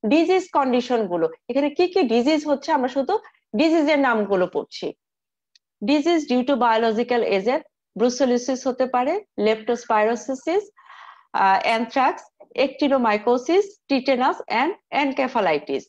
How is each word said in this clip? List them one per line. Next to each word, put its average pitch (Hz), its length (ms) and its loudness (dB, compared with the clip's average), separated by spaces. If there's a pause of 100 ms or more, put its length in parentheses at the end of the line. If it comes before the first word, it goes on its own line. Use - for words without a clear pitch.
(120)
ডিজিজ 339 320 2 (140)
কন্ডিশন 247 420 0 (120)
গুলো। 165 160 0 (220)
এখানে 277 280 0
কি 359 160 4
কি 381 80 2 (120)
ডিজিজ 285 360 2
হচ্ছে 285 280 -2
আমরা 262 200 0
শুধু 277 160 -2 (460)
ডিজিজের 311 480 2
নামগুলো 202 480 0
পড়ছি। - 320 -6 (920)
Disease 302 500 2
due 247 180 0
to 285 40 2 (120)
biological 233 560 0 (160)
agent, 247 260 -2 (320)
ব্রুসেলোসিস 247 720 0
হতে 254 260 -2
পারে, 254 200 0 (320)
leptospirosis, 233 1160 -2 (800)
আহ, 190 180 4 (160)
anthrax, 254 400 0 (500)
actinomycosis, 247 1000 0 (240)
tetanus 269 480 0 (220)
and 302 120 0 (300)
encephalitis। 208 880 -2